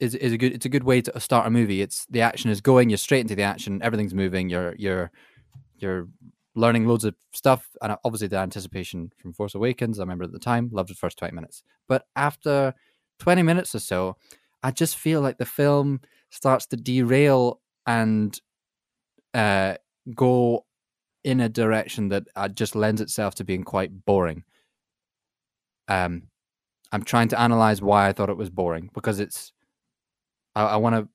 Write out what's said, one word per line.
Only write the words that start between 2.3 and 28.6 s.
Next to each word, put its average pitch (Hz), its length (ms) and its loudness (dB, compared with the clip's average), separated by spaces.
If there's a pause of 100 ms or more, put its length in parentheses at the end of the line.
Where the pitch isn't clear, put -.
is 101 120 -2
going, 127 260 6
you're 107 80 2
straight 131 240 0
into 113 140 -4
the 98 80 0
action, 101 400 -2
everything's 107 320 -2
moving, 92 340 0
you're, 87 300 -4
you're, 92 320 -4 (680)
you're 92 300 -6 (460)
learning 117 320 4
loads 117 180 2
of 104 100 -2 (180)
stuff, - 360 2 (140)
and 107 220 -4
obviously 107 240 -4
the 95 100 -2
anticipation 92 800 -8
from 87 160 -16
Force 101 200 -8
Awakens, 113 440 -2
I 101 40 -6
remember 90 220 -8
at 85 80 -10
the 87 60 -14
time, 120 340 -2
loved 95 180 -4
the 90 40 -16
first - 240 -8
twenty 90 160 -10
minutes. 80 280 -16 (260)
But 131 180 -2 (100)
after 139 580 -2 (440)
twenty 180 240 4
minutes 170 320 0
or 110 60 -6
so, 92 360 -4 (460)
I 131 80 -2
just 160 260 -2
feel 156 240 0
like 135 160 0
the 127 100 -4
film 143 540 2 (300)
starts 131 380 2
to - 100 -6
derail 127 840 4 (260)
and, 110 520 0 (960)
uh, 101 400 2 (400)
go 123 500 2 (580)
in 127 180 0
a 117 100 2
direction 110 580 0
that, 98 160 -2 (100)
uh, 101 140 -4
just 101 260 -6
lends 107 280 0
itself 104 340 -4
to - 80 -10
being 92 180 -4
quite 95 440 -6
boring. 87 380 0 (1400)
Um, 90 340 -2 (720)
I'm 107 80 -4
trying 117 260 2
to 110 120 -2
analyze 113 400 4
why 101 280 4
I 98 40 0
thought 98 160 -2
it 101 80 -4
was 98 140 -8
boring, 90 420 -4